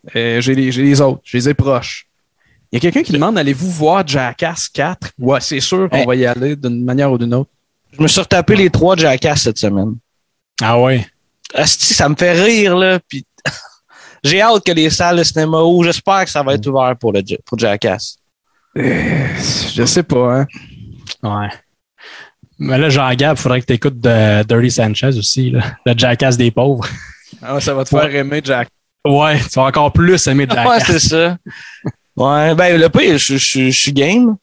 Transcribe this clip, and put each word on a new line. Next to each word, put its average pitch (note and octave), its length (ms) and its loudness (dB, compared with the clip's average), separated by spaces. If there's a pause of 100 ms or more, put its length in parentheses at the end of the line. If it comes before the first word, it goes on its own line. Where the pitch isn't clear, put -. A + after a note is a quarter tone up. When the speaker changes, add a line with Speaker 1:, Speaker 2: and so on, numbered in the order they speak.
(160)
Speaker 1:
euh, A#2 260 0
j'ai C3 120 0
les, C3 180 0
j'ai B2+ 120 -2
les C#3+ 180 4
autres. C3+ 220 0
J'ai - 160 -4
les C#3 160 0
proches. - 500 -2 (640)
Il G#2+ 40 -8
y - 20 0
a - 40 0
quelqu'un F3 200 0
qui F#3 120 -2
demande, « F3 260 0
Allez-vous C#3 320 -2
voir E3 360 0
Jackass C#3 640 -4
quatre ? » E3 480 -6
Ouais, B2+ 240 0
c'est C3+ 180 -6
sûr F#3 300 -2
qu'on C3 80 0
Speaker 2:
Hey. C3 80 2
Speaker 1:
va B2+ 100 0
y B2+ 120 2
aller B2+ 280 -2
d'une B2 300 -4
manière C3+ 260 0
ou B2 60 0
d'une A#2+ 160 -2
autre. C3+ 160 -2 (480)
Speaker 2:
Je D#3 60 0
me D#3+ 40 4
suis F#3+ 140 2
retapé F#3+ 340 2
les F#3+ 140 4
trois F3 260 2
Jackass D3+ 460 0
cette A2 160 -2
semaine. G#2 380 -2 (680)
Speaker 3:
Ah A#2 180 2
ouais. B2+ 240 2 (520)
Speaker 2:
Asti, - 400 0
ça D3+ 140 2
me D3 60 0
fait F3 180 2
rire, G3+ 440 2
là. F#3 300 2
Puis C3+ 180 -14 (200)
<laughs> - 760 -14
j'ai F3 180 2
hâte A3 240 2
que F#3 80 0
les D#3+ 160 2
salles F3 280 0
de F3 60 2
cinéma D#3+ 380 0
ouvrent. E3+ 240 4
J'espère F#3+ 400 0
que - 40 -12
ça C#3+ 140 -2
va C3+ 120 0
être G#2+ 120 -4
ouvert C3 320 0
pour A2 140 -2
le G2+ 120 0
Ja-, G2+ 200 -8
pour A#2 120 -8
Jackass. G#2 600 -2 (600)
Speaker 1:
Euh, - 500 -2 (460)
je A#2 120 0
sais E3+ 180 0
pas, B2 380 0
hein. C#3 60 -2 (760)
Speaker 3:
Ouais. G#2 240 -6 (1120)
Mais C3+ 180 -2
là, D#3 120 2
Jean-Gab, C3 480 0
faudrait B2+ 240 -2
que - 60 -14
t'écoutes B2+ 340 -2
de G#2+ 420 2
Dirty A#2 280 2
Sanchez A#2 460 0
aussi, B2 340 -2
là. B2 100 0 (240)
Le B2 120 2
Jackass B2 380 2
des A#2+ 160 2
pauvres. B2 340 0 (560)
Speaker 1:
Ah, C3+ 200 -6
ça D3 120 -4
va C3+ 120 -2
te C#3+ 100 -2
Speaker 3:
Ouais. D3+ 60 4
Speaker 1:
faire C#3+ 140 -2
aimer C#3+ 280 -2
Jack. C3+ 240 -2 (380)
Speaker 3:
Ouais, D3 340 2
tu - 160 -6
vas C3 120 2
encore C#3+ 260 2
plus E3+ 340 4
aimer C#3 220 2
Jackass. B2+ 180 0
Speaker 2:
<laughs> - 220 2
Ouais, E3 100 2
c'est - 80 0
ça. E3+ 300 0 (800)
Ouais, D3 380 2
ben, F3 260 4
le E3 80 6
pire, G3+ 300 4
je, C3+ 180 -2
je, C3 320 0
je - 0 -
suis C#3 240 -2
game. G3+ 500 2